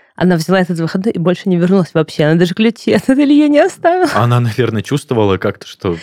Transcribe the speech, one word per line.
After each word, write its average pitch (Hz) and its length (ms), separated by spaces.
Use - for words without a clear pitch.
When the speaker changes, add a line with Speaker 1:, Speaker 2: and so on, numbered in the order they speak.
Speaker 1:
она 180 200
взяла 180 240
этот 180 200
выходной 190 340
и 185 60
больше 175 300
не 180 80
вернулась 180 360
вообще. 156 320
Она 160 120
даже 175 160
ключи 220 400
от 214 160
ателье 294 400
не 294 100
оставила. 359 540
Speaker 2:
Она, 120 280
наверное, 110 400
чувствовала 107 560
как-то, - 280
что 87 380